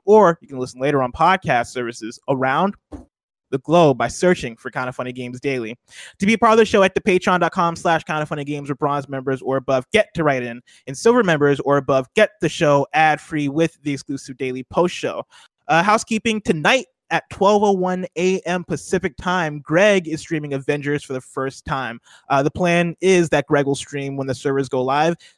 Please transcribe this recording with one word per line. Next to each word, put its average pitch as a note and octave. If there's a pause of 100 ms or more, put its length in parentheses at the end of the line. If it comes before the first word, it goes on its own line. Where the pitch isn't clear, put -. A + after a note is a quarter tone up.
or G3
you -
can C#3
listen B2+
later C#3
on B2
podcast D#3+
services A#2+ (100)
around C#3 (760)
the C#3
globe D3
by A#2+
searching D3+
for B2
Kinda B2+
Funny B2
Games B2
Daily. B2 (400)
To -
be A3
a A3
part A3
of A3+
the A3+
show G#3
at F#3+
the -
patreon F#3
dot E3+
com E3+
slash E3
kinda D3+
funny D3
games, C#3+
where C#3+
bronze C#3+
members C3+
or C3+
above C3
get G#3+
to E3+
write C#3
in, A#2+ (260)
and C3+
silver A#3+
members C#3+
or C#3
above C3+
get G#3+ (100)
the E3
show C#3+
ad-free D3+
with D#3
the D3
exclusive C3+
daily C3
post -
show. G#2+ (440)
Uh, D#3+
housekeeping G#3+
tonight F#3 (220)
at E3
twelve G#3
oh G#3
one F#3 (100)
A F#3
M F3
Pacific F3+
time, E3+
Greg F#3
is D#3
streaming D3+
Avengers C#3+
for -
the B2+
first -
time. B2+ (300)
Uh, C3+
the D3
plan E3+
is F3+
that D3
Greg C#3+
will C#3
stream C#3
when C3+
the C3+
servers C3+
go C3
live. D3 (220)